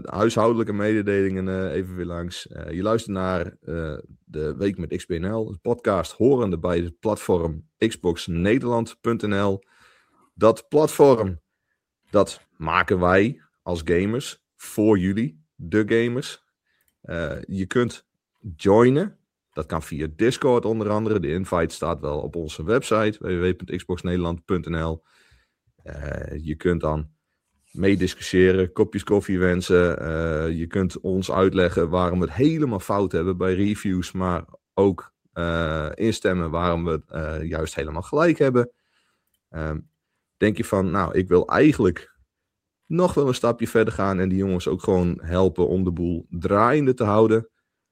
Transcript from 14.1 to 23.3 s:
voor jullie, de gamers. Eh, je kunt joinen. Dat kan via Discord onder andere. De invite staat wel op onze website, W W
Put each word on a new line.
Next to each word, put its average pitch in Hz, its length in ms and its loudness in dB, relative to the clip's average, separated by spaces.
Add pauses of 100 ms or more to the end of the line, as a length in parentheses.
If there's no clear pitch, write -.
voor 107 420 2
jullie, 98 460 -2 (100)
de 90 320 -2
gamers. 120 580 -2 (560)
Eh, 82 460 -6
je 95 200 -6
kunt - 400 -2 (500)
joinen. 127 600 4 (340)
Dat 78 140 -6
kan 80 160 -4
via 78 240 -8 (100)
Discord 123 480 2
onder 107 260 -2
andere. 107 300 0
De 73 120 -4
invite 87 420 -2
staat 80 260 -6
wel 73 200 -6
op 73 160 -8
onze 78 280 -8
website, 107 560 0
W - 60 -10
W 90 140 -2